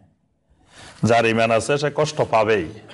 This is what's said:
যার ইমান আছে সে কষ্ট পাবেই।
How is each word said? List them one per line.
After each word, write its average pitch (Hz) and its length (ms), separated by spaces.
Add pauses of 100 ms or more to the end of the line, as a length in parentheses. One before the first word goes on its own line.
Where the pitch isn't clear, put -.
(1040)
যার 117 240
ইমান 113 240
আছে 113 280
সে 143 160
কষ্ট 151 360
পাবেই। 107 380 (260)